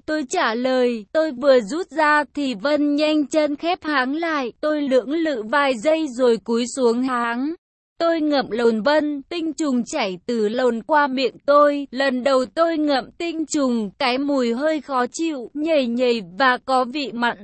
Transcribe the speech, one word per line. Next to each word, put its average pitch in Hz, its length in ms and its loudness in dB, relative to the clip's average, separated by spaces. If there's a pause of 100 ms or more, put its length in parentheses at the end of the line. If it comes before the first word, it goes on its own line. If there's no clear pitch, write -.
tôi 311 220 -2
trả 294 260 0
lời, 247 580 0
tôi 311 200 0
vừa 254 280 6
rút 262 300 -6
ra 294 340 2 (100)
thì 269 200 -2
Vân 285 420 0
nhanh 302 300 2
chân 294 300 0
khép 339 260 -2
háng 285 340 -2
lại, 311 440 -4
tôi 302 220 -2
lưỡng 254 280 0
lự 302 320 -2
vài 269 360 0
giây 311 280 0 (100)
rồi 240 280 4
cúi 233 200 0 (120)
xuống 247 260 2
háng. 247 520 -2 (440)
Tôi 330 220 2
ngậm 294 300 0
lồn 226 320 0
Vân, 294 460 0
tinh 330 240 -4
trùng 269 320 -2
chảy 202 420 -4
từ 226 220 0
lồn 233 340 0
qua 294 240 2
miệng 262 300 -2 (100)
tôi, 285 440 4
lần 254 340 -2
đầu 262 200 4 (100)
tôi 330 240 2
ngậm 294 260 0 (140)
tinh 320 280 -4
trùng, 240 520 0
cái 254 200 0
mùi 269 340 0
hơi 302 280 -2
khó 247 320 -2
chịu, 302 420 -6
nhầy 294 320 0
nhầy 240 360 0 (160)
và 254 260 4
có 262 200 2
vị 247 280 -6
mặn 233 320 -2